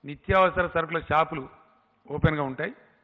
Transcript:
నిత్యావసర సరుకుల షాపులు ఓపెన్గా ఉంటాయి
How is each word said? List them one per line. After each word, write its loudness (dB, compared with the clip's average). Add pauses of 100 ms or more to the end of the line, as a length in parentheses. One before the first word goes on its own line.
నిత్యావసర 2
సరుకుల -2 (100)
షాపులు 0 (720)
ఓపెన్గా 2
ఉంటాయి -8 (300)